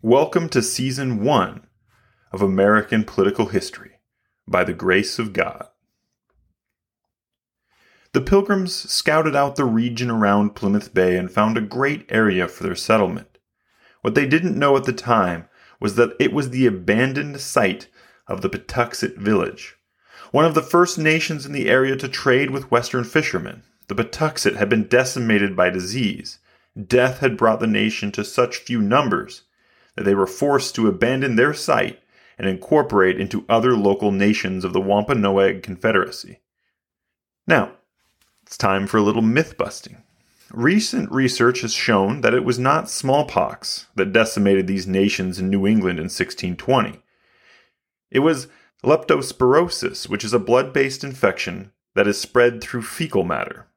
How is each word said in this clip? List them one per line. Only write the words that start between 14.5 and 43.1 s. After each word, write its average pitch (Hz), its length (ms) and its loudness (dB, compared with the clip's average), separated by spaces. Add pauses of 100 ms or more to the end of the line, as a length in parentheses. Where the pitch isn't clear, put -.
know 139 180 4
at 135 80 0
the 131 80 -4
time 92 560 0 (320)
was 104 140 -2
that 120 260 2
it - 140 0
was 139 160 -2
the 127 160 2
abandoned 131 760 -2
site 101 480 -2 (380)
of 92 160 -8
the 98 80 -2
Patuxet - 680 -6
village. 101 640 -2 (540)
One 147 120 4
of 165 80 2
the 156 80 2
first 175 380 2
nations 156 480 0
in 143 60 -12
the 143 180 -2
area 131 260 2
to 131 120 -8
trade 135 420 0
with 135 200 -8
Western 123 340 0
fishermen, - 580 -4 (260)
the 104 60 -6
Patuxet 117 640 -2
had 104 120 0
been 107 180 2
decimated 113 720 2
by 90 140 2
disease. 92 720 -6 (460)
Death 127 340 2
had 113 180 0
brought 110 220 2
the 113 60 -2
nation 107 460 -2
to - 100 -6
such 120 360 -2
few 120 240 -4
numbers 110 640 -2 (520)
that - 60 -8
they 98 140 2
were 95 100 2
forced 139 480 -2
to 110 140 2
abandon 123 480 0
their 139 180 4
site - 460 -2 (360)
and 98 120 -4
incorporate 95 720 2
into 98 280 -6
other 117 280 2
local 101 340 2
nations 98 540 0
of 90 80 -4
the 92 80 0
Wampanoag 98 840 0
Confederacy. 95 800 -4 (1080)
Now, 139 240 2 (720)
it's - 160 -20
time 98 300 0
for - 80 -2
a 107 60 4
little 107 200 2
myth-busting. - 800 -2 (480)
Recent 156 600 -2
research 127 480 2
has 113 120 -6
shown 110 500 0
that 113 120 2
it 123 100 0
was 120 140 -2
not 139 320 0
smallpox - 1040 -2